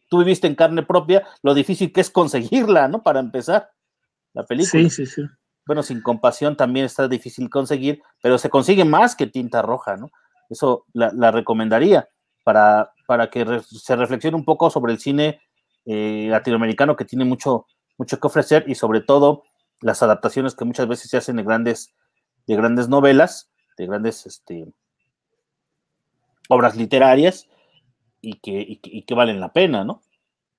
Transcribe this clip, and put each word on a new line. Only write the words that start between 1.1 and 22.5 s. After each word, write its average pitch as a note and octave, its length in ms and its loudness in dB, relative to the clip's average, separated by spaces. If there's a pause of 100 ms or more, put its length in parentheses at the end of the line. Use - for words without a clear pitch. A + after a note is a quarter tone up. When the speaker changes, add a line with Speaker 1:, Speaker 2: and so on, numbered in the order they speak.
Speaker 1:
lo C#3 120 4
difícil D#3 380 -2
que F#3 80 0
es F3+ 100 -2
conseguirla, F3 760 2
¿no? G3+ 160 -6
Para C#3+ 160 0
empezar, C3 520 -4 (640)
la A2 120 -10
película. D#3+ 380 0
Speaker 2:
Sí, E3+ 80 4
sí, C#3 160 -8
sí. C#3+ 160 -10 (440)
Speaker 1:
Bueno, D3 160 -2
Sin B2 180 -10
Compasión A#2+ 560 -2
también C3 300 0
está C3+ 220 -2
difícil B2 420 -8
conseguir, C#3 520 -4 (200)
pero B2+ 160 4
se D3 120 -4
consigue F3 340 2
más E3 300 4
que C#3 120 -4
Tinta A#2+ 360 -4
Roja, G#2+ 340 -4
¿no? G#2 140 -16 (380)
Eso B2+ 440 -2
la, A2+ 220 -2
la A#2 160 4
recomendaría A2+ 800 2 (360)
para, G#2+ 480 4 (140)
para A#2 240 0
que A#2+ 140 -4
re-, A#2 180 -4
se A2+ 320 -8
reflexione B2 420 -2
un D3+ 80 -6
poco D#3+ 260 2
sobre B2 220 -2
el A2+ 60 -4
cine, D3 420 -2 (460)
eh, G#2+ 420 -4
latinoamericano, A2+ 680 0
que A#2+ 80 -8
tiene C3 200 -4
mucho, B2+ 420 -2 (320)
mucho - 200 -6
que - 80 -2
ofrecer, D3+ 400 2
y C3+ 80 -6
sobre A2 260 -2
todo C#3+ 440 2 (360)
las A2+ 220 -4
adaptaciones A#2+ 520 0
que - 100 -10
muchas A#2+ 240 -4
veces A#2+ 220 -8
se B2+ 60 -2
hacen A#2+ 200 -6
de G#2+ 80 -6
grandes, A2+ 500 -4 (520)
de G#2+ 100 -2